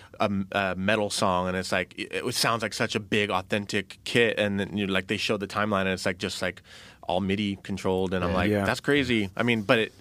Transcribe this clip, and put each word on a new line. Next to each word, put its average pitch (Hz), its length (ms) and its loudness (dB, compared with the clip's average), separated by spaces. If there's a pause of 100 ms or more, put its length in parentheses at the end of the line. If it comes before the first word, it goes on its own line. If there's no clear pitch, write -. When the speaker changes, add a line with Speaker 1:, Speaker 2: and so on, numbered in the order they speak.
(200)
Speaker 1:
a 104 40 2
m-, 98 280 0
a 95 240 0
metal 101 340 0
song, 92 380 2
and 92 80 -2
it's, 92 160 -4
like, 92 260 -2
it, 95 260 -6
it 120 120 -4
sounds 117 260 0
like 107 100 -4
such 117 220 -2
a 110 60 0
big, 104 280 0
authentic 101 760 -2
kit, 117 340 2
and 101 220 2
then, 92 160 -4
you 104 100 0
know, 95 60 0
like, 95 160 0
they 107 80 -2
show 107 200 -2
the 98 120 -4
timeline, 104 340 0
and 95 80 0
it's, 92 160 -2
like, 92 120 -2
just, - 240 -4
like, 90 200 -4 (460)
all 90 140 0
midi 101 400 0
controlled, 95 500 -2
and 92 100 0
I'm 90 100 0
Speaker 2:
Yeah. 92 40 0
Speaker 1:
like, 92 140 2
Speaker 3:
Yeah. 101 160 2
Speaker 1:
"That's 107 140 0
crazy." 123 540 0
I - 80 -2
mean, 117 200 2
but 113 160 4
it, 110 220 0